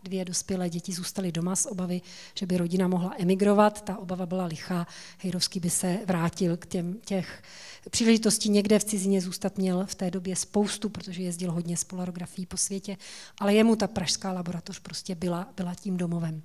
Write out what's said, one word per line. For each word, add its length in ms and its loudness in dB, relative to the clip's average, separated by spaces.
dvě 220 -4
dospělé 440 -2
děti 240 -6
zůstaly 380 -4
doma 240 0
z 100 0
obavy, 360 -4
že 120 -6
by 120 2
rodina 300 2
mohla 300 0
emigrovat. 640 6
Ta 160 -6
obava 280 -6
byla 200 -2
lichá, 420 -2
Hejrovský 420 -2
by 100 0
se 360 0
vrátil 520 2
k 80 -10
těm, 400 -4
těch 380 -4
příležitostí 600 4
někde 300 6
v 40 -2
cizině 380 2
zůstat 360 -4
měl 280 2
v 100 -8
té 160 -2
době 240 -4
spoustu, 540 0
protože 340 -8
jezdil 280 -2
hodně 260 -2
s 60 -2
polarografií 640 -8
po 120 -10
světě, 400 -4
ale 140 4
jemu 220 8
ta 120 2
pražská 440 -2
laboratoř 480 -6
prostě 360 -8
byla, 420 -2
byla 180 -4
tím 220 -4
domovem. 480 -2